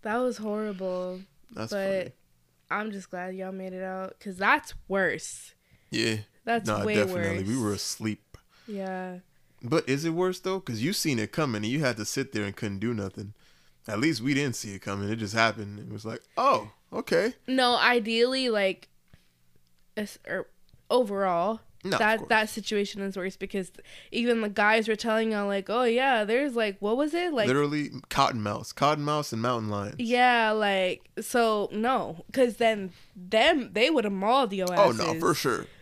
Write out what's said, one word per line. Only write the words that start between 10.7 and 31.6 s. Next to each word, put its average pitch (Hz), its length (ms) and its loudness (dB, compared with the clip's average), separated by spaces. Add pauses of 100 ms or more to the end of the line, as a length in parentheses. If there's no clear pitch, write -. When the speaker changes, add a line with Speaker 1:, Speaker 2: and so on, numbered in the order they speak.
Speaker 2:
you 170 100 0
seen 143 260 0
it 107 140 -4
coming, 120 320 -2
and 110 80 0
you 147 80 0
had 123 160 0
to 107 80 -6
sit - 280 -4
there 107 120 0
and 101 100 -4
couldn't 101 260 -6
do 117 120 0
nothing. 101 400 -6 (560)
At 104 100 -2
least 135 220 0
we 139 140 0
didn't 135 220 0
see 101 180 -10
it 95 80 -12
coming. 101 260 -4
It 110 80 -2
just 107 180 -6
happened. 107 460 0
It 120 100 -14
was 104 140 -12
like, 110 180 -10 (140)
"Oh, 240 340 2 (220)
okay." 214 420 0 (120)
Speaker 1:
No, 247 300 4
ideally, 240 760 4
like, 196 380 0 (1080)
es-, 208 220 -6 (100)
er, 185 180 -6 (440)
overall, 196 680 2 (220)
Speaker 2:
No, 190 100 -2
of 135 60 2
Speaker 1:
that, 220 200 4
Speaker 2:
course. - 120 -8
Speaker 1:
that 214 200 4
situation 202 520 -4
is 196 140 -6
worse 185 200 -6
because 190 340 -6 (400)
even 233 320 2
the 208 80 -2
guys 214 380 4
were 214 80 2
telling 220 360 0
y'all, 202 140 0
like, 202 240 -2
"Oh, 247 140 2
yeah, 240 400 2
there's, 240 320 0
like, 214 240 0
what 208 180 0
was 294 160 2
it?" 349 180 0
Like 226 140 2
Speaker 2:
Literally 147 420 2 (220)
cottonmouths. 110 640 0
Cottonmouths 147 580 0
and 113 100 -4
mountain 117 280 0
lions. 101 280 -4
Speaker 1:
Yeah, 240 540 4
like, 196 560 0 (120)
so, 220 520 2